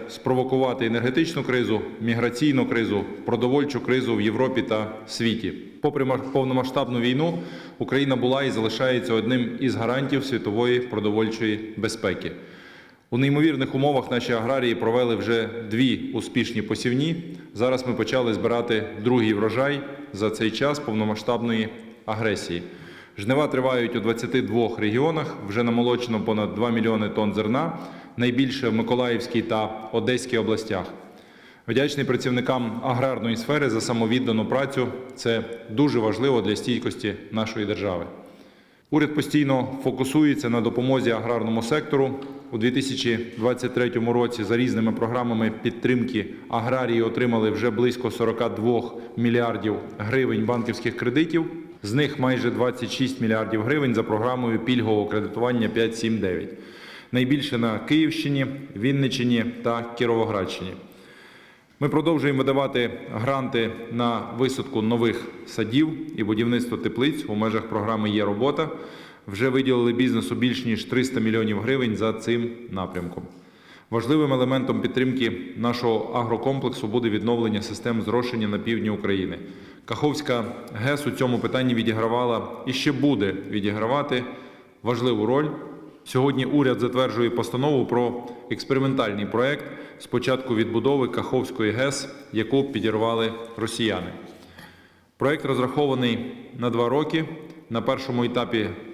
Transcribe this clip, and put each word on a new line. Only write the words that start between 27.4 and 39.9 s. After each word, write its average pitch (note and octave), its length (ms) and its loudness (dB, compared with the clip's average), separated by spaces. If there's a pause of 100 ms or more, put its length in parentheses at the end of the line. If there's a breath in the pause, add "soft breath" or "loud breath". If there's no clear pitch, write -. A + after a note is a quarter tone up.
найбільше B2 520 2
в G#2+ 40 2
Миколаївській A#2 680 0
та G#2+ 500 -2
Одеській A#2 460 0
областях. G#2 480 0 (840 loud breath)
Вдячний C#3 380 2
працівникам B2 800 0
аграрної B2 540 0
сфери C#3+ 320 0
за A2+ 120 0
самовіддану A2+ 640 2
працю. B2+ 420 0 (280)
Це A2+ 280 0 (260)
дуже A#2+ 300 4
важливо A2+ 420 2
для G2+ 140 2
стійкості G#2+ 580 -2 (180)
нашої G#2+ 340 -2
держави. F#2 400 -2 (840 loud breath)
Уряд D3+ 240 2
постійно C#3 520 2 (160)
фокусується C3 680 2